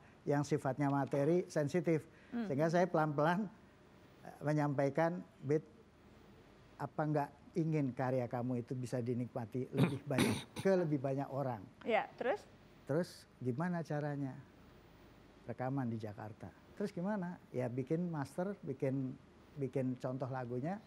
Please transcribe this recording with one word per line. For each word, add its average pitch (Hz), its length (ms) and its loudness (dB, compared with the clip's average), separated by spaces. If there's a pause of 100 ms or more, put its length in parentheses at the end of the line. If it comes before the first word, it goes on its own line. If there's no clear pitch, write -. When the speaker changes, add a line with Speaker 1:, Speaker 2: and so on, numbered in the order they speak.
(240)
Speaker 1:
yang 147 180 2
sifatnya 139 460 0
materi 143 580 4
sensitif. 156 640 0 (200)
Speaker 2:
Hmm. 233 200 -4
Speaker 1:
Sehingga 151 200 2
saya 175 200 4
pelan-pelan, 156 600 2 (760)
eh, - 180 -16
menyampaikan, 147 760 2 (200)
"Bit, 147 240 2 (1120)
apa 147 240 -4
nggak 147 280 2 (260)
ingin 156 360 2
karya 127 360 0
kamu 123 360 -2
itu 135 100 -8
bisa 127 260 -2
dinikmati 123 720 -2
lebih 139 320 2
banyak, 123 320 2 (200)
<clears throat> - 80 -8
ke 190 100 6
lebih 156 260 2
banyak 135 280 -2
orang?" 131 320 -2 (240)
Speaker 2:
Iya, 214 320 2
terus? 247 240 -2 (440)
Speaker 1:
"Terus 165 260 0 (300)
gimana 160 440 -2
caranya?" 143 520 -4 (1120)
"Rekaman 127 420 -2
di 113 100 -2
Jakarta." 107 500 -10 (260)
"Terus 202 180 -4
gimana?" 180 440 -4 (160)
"Ya 127 160 0
bikin 135 400 0
master, 170 540 -4
bikin, 135 500 0 (440)
bikin 127 420 0
contoh 131 300 -4
lagunya, 127 600 -4